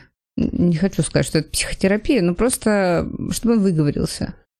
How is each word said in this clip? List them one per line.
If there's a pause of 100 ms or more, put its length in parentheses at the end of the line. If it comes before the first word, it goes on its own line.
(360)
н-,
не
хочу
сказать,
что
это
психотерапия,
но
просто, (220)
чтобы
он
выговорился. (260)